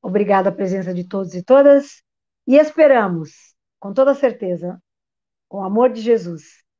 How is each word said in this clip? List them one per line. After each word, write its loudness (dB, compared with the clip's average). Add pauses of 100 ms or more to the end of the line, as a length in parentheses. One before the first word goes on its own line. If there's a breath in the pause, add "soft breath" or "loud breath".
Obrigada 0
a -4
presença -6
de -8
todos -10
e -10
todas 4 (440)
e 4
esperamos, 0 (240)
com -14
toda 2
certeza, -6 (680)
com -14
o -10
amor 0
de -12
Jesus -4 (160)